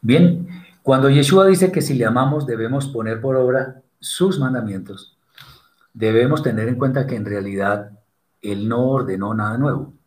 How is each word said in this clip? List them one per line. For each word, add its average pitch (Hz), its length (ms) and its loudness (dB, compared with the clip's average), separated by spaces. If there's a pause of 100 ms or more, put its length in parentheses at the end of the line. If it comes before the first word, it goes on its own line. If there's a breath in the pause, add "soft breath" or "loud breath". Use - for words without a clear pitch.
Bien, 165 460 4 (340 loud breath)
cuando 135 280 4
Yeshua 185 360 6
dice 185 280 4
que 147 80 0
si 143 120 -4
le 120 120 0
amamos 135 420 0
debemos 120 400 -4
poner 110 320 -6
por 131 160 -2
obra 127 460 0 (180)
sus 180 400 -2
mandamientos, 110 800 -6 (760 soft breath)
debemos 113 480 2
tener 113 280 -2
en 123 60 -2
cuenta 135 300 -2
que 123 120 -6
en 104 80 -6
realidad 101 680 -4 (500)
él 104 280 -6
no 123 180 0
ordenó 104 460 -2
nada 110 240 -4
nuevo 143 360 -4 (140)